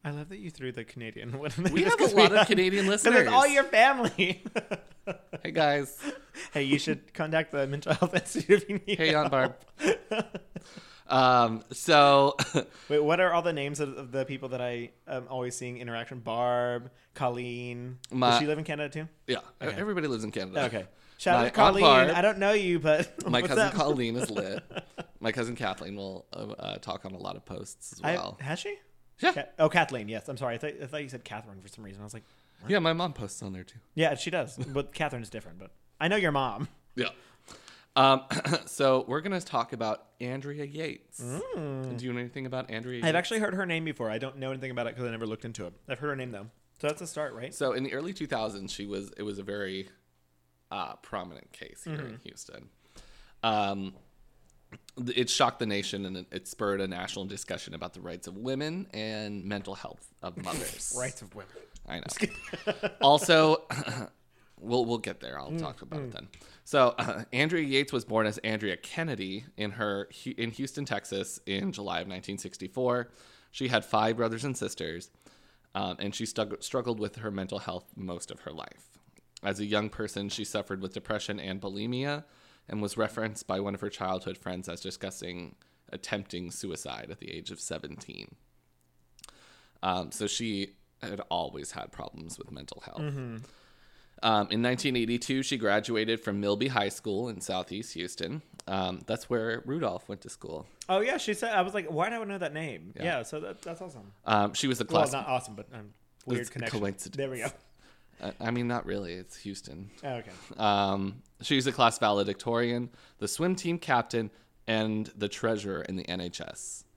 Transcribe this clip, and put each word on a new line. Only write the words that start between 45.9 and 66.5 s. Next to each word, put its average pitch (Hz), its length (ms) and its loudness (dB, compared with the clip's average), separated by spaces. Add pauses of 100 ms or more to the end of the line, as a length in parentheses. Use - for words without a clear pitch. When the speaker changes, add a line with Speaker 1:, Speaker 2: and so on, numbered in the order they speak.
Speaker 1:
heard 147 100 -6
her 139 80 -4
name 127 140 -8
though. 104 180 -12 (300)
So 147 100 -2
that's 151 120 -4
a 175 60 -8
start, 151 260 -6
right? 117 220 -10
Speaker 2:
So 131 180 0
in 131 120 0
the 131 100 -4
early 160 180 -6
two 160 140 -6
thousands, 107 440 -4
she 101 140 -8
was, 101 320 -6
it - 60 -8
was 101 160 -6
a 98 40 -8
very, 95 460 -6 (840)
uh, 85 260 -6
prominent 90 560 -10
case - 320 -18
here 160 100 -8
in 147 60 -6
Speaker 1:
Mm-hmm. 127 240 -12
Speaker 2:
Houston. - 440 -18 (720)
Um, 98 520 0 (1080)
th-, 123 140 -4
it 123 140 2
shocked - 280 4
the 117 80 -2
nation 101 380 -2
and 92 140 -6
it, 90 120 -12
it - 180 -10
spurred 98 340 0
a 95 60 -2
national 92 360 -6
discussion 95 480 -8
about 85 220 -10
the 92 80 -16
rights 87 240 -10
of 92 100 -12
women 147 560 -4
and 107 540 -6
mental 98 280 -6
health - 320 -14 (160)
of 90 140 -10
Speaker 1:
<laughs> - 80 -10
Speaker 2:
mothers. - 540 -6
Speaker 1:
Rights 127 240 -6
of 95 120 -20
women. 101 140 -14 (400)
Speaker 2:
I - 80 -8
know. 82 80 -8
Speaker 1:
Just - 160 -8
kidding. - 160 -2 (300)
<laughs> - 340 -4
Speaker 2:
Also, 156 600 8 (480)
<laughs> - 500 -20
we'll, 117 240 2
we'll 117 140 0
get 101 220 -8
there. 64 200 -10
I'll 73 100 -10
Speaker 1:
Mm, 165 100 -4
Speaker 2:
talk - 200 -8
about - 200 -8
Speaker 1:
mm. 135 80 -8
Speaker 2:
it 113 40 -12
then. - 160 -14 (360)